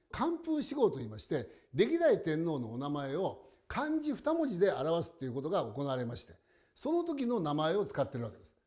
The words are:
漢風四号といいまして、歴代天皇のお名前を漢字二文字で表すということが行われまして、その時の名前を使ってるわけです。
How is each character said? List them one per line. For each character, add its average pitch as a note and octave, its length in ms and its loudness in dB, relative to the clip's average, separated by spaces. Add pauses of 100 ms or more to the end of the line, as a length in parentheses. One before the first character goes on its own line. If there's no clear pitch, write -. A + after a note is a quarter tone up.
(120)
漢 D4 200 2 (120)
風 D#4 160 0
四 C4+ 140 -4
号 C4 160 6
と C3+ 100 -4
い A#2 40 -6
い A2 40 -6
ま G#2+ 100 -10
し - 80 -14
て、 B2+ 220 -2 (240)
歴 A#3+ 260 4
代 D4+ 240 4
天 D#3+ 220 0
皇 D#3 140 0
の A2+ 140 -4
お A#2+ 60 -6
名 C#3+ 120 -4
前 C#3 260 -2
を - 260 -2 (260)
漢 D4+ 320 0
字 D4 120 -2
二 D4 220 0
文 D#4+ 140 2
字 F#3 100 -4
で F#3 140 6
表 C3+ 320 2
す - 140 -14
と C3+ 60 -8
い C3 40 -2
う A#2+ 40 -4
こ C3 100 -4
と D#3 80 -4
が F3+ 140 2
行 A#2 200 -6
わ C3+ 120 0
れ B2 80 -2
ま A#2 120 -6
し - 80 -12
て、 - 100 -20 (460)
そ C#4 120 -2
の E4+ 120 2
時 C#4+ 220 -2
の A#3+ 140 0
名 D3+ 120 0
前 D#3 240 2
を G#3 80 2
使 - 180 -2
っ - 80 -4
て - 60 -6
る A#2+ 80 -4
わ A2 60 -6
け - 80 -16
で - 80 -20
す。 - 80 -20 (120)